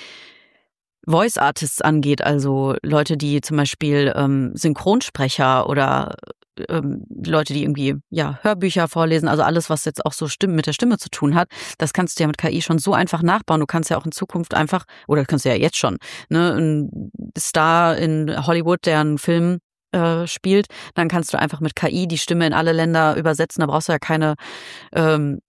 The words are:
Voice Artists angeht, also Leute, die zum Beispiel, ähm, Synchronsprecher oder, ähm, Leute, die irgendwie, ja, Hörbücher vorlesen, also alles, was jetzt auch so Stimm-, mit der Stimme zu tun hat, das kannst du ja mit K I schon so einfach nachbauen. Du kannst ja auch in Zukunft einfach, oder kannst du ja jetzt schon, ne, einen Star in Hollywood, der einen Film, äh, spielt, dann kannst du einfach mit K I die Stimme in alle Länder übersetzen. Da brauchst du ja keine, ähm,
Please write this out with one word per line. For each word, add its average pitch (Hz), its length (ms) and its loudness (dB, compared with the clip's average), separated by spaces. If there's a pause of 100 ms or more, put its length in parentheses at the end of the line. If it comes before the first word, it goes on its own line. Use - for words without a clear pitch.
(1040)
Voice 175 320 2
Artists 143 440 0
angeht, 143 420 2
also 135 580 0
Leute, 151 340 2
die 147 240 0
zum 156 180 -4
Beispiel, 143 580 2
ähm, 139 380 0
Synchronsprecher 139 1160 0
oder, 135 460 0 (540)
ähm, 143 400 -4
Leute, 156 440 -2
die 143 100 -2
irgendwie, 139 320 0 (140)
ja, 143 320 -4
Hörbücher 180 460 0
vorlesen, 160 400 0
also 151 160 2
alles, 165 260 2
was 156 140 -2
jetzt - 220 -4
auch 151 80 -4
so 160 160 -6
Stimm-, 190 260 -2
mit 156 100 0
der 156 60 -4
Stimme 120 280 2
zu - 100 -14
tun 147 260 0
hat, 180 140 2 (280)
das 156 140 -2
kannst - 280 -2
du 170 40 2
ja 156 40 2
mit 156 100 -2
K 160 120 -2
I 170 120 -2
schon 165 180 0
so 196 140 0
einfach 170 280 0
nachbauen. 170 380 2
Du 151 60 0
kannst 160 240 -2
ja 165 80 0
auch - 80 -6
in 160 80 -8
Zukunft - 400 -8
einfach, 160 320 0 (220)
oder 143 180 2
kannst 143 180 0
du 135 60 2
ja 120 60 4
jetzt - 200 2
schon, 98 220 -2 (320)
ne, 170 240 2
einen 151 580 -2 (260)
Star 165 600 2
in 156 500 -2
Hollywood, 170 380 2
der 156 160 2
einen 151 160 2
Film, 170 420 2 (320)
äh, 170 340 0
spielt, 196 420 0 (260)
dann 165 160 2
kannst 170 240 -2
du - 60 0
einfach 151 200 -2
mit 156 160 -4
K - 140 0
I 180 180 -2
die 165 120 -2
Stimme 170 280 0
in 151 60 0
alle 165 180 2
Länder 160 460 2
übersetzen. 160 420 0
Da 156 80 2
brauchst 147 220 -2
du - 20 2
ja 156 80 0
keine, 156 360 0 (580)
ähm, 151 560 2